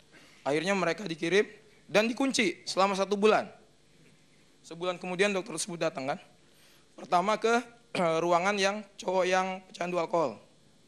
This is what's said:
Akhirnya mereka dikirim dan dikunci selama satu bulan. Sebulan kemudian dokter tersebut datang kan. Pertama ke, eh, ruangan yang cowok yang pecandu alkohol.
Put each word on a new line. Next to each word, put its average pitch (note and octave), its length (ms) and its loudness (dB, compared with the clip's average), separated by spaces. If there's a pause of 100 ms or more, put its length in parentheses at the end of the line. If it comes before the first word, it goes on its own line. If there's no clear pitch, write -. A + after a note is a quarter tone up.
(440)
Akhirnya D#3 320 0
mereka F3 280 -2
dikirim E3+ 440 0 (400)
dan G#3+ 200 2
dikunci B3 560 0
selama F#3+ 320 0
satu G3 240 -2
bulan. F#3+ 280 4 (1160)
Sebulan F3 320 -6
kemudian F3+ 400 0
dokter F3+ 240 -4
tersebut E3+ 200 -8
datang D3 360 -4
kan. - 40 -10 (760)
Pertama F#3 400 2
ke, A3 160 0 (480)
eh, E3 240 2
ruangan F3 320 2
yang G3 240 0 (160)
cowok F#3 320 0
yang F#3 400 0
pecandu F3 320 -4
alkohol. D3+ 400 -2 (480)